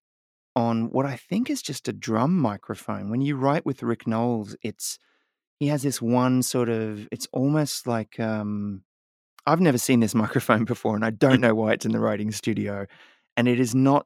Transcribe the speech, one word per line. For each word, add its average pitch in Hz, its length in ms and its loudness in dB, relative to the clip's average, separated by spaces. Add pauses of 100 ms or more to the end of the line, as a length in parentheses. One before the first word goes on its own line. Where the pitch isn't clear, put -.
(560)
on 117 360 0
what 131 140 0
I 135 100 -6
think 220 340 -4
is 285 120 -4
just - 260 -8
a 113 60 -4
drum 117 440 0
microphone. 101 720 -4
When 120 120 -2
you 143 140 -2
write 139 300 0
with - 180 -4
Rick 117 220 -4
Knowles, 113 560 -2
it's, - 380 -10 (600)
he 143 80 0
has 143 140 0
this 135 200 -2
one 123 420 2
sort 123 260 0
of, 110 420 -4
it's - 200 -10
almost 143 560 0
like, 117 320 -4
um, 104 640 -4 (640)
I've 160 140 4
never 147 180 6
seen 127 200 4
this 110 160 2
<laughs> 110 80 4
microphone 113 420 2
before, 110 300 -2
and 107 80 0
I 113 60 0
don't 127 320 4
know 113 140 4
why 110 180 2
it's - 120 -4
in 113 60 0
the 110 80 0
writing 107 320 0
studio. 101 540 -6 (500)
And 120 120 2
it 123 120 2
is 120 140 0
not 135 320 4